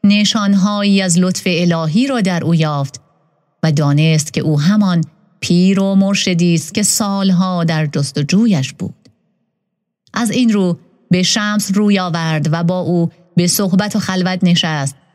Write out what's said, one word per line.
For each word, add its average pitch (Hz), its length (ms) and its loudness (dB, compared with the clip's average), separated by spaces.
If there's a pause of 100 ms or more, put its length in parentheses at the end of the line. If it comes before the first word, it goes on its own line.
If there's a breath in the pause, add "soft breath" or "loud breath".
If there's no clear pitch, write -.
نشانهایی 202 960 2
از 175 160 0
لطف 180 280 0
الهی 170 600 0
را 254 140 -2
در 180 240 -2
او 170 100 0
یافت 151 460 -2 (640)
و 160 100 2
دانست 151 600 2
که - 80 -4
او 147 200 0
همان 180 440 2 (360)
پیر 185 400 2
و 196 140 0
مرشدی 190 600 2
است - 200 -6
که 214 80 -2
سالها 190 800 0
در 156 220 -2
جستجویش 143 840 0
بود. - 360 -12 (1040)
از 220 160 -2
این 240 220 0
رو 185 260 0 (320)
به 180 120 2
شمس 208 520 -2
روی 208 240 2
آورد 160 540 -2
و 170 120 -2
با 180 160 0
او 170 300 0 (260 loud breath)
به 175 100 2
صحبت 196 500 0
و - 20 0
خلوت 185 460 -2
نشست 156 500 0 (200)